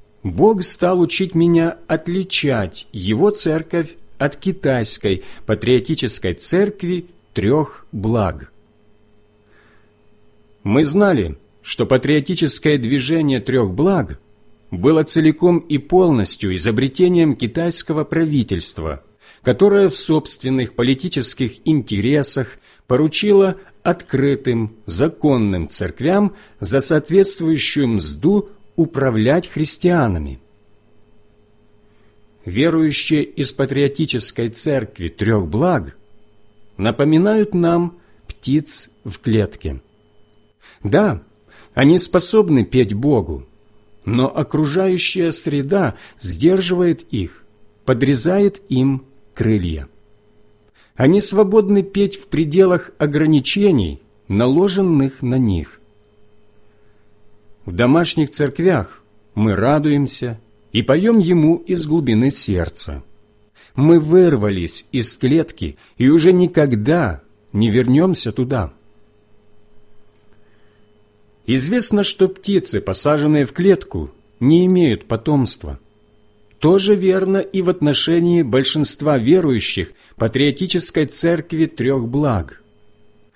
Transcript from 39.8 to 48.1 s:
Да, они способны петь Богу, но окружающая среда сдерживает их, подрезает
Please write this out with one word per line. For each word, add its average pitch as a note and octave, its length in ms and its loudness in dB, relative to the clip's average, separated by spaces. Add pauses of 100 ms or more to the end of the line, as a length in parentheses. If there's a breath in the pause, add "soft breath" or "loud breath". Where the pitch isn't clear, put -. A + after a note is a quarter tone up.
Да, C3 380 0 (520 soft breath)
они D3 260 4
способны F3 680 2
петь A#2+ 280 0
Богу, G2+ 520 -2 (600)
но A#2 200 0
окружающая E3 1080 -2
среда C#3+ 640 -2 (240 loud breath)
сдерживает F3 840 0 (100)
их, F#2 300 -6 (420)
подрезает C#3+ 840 0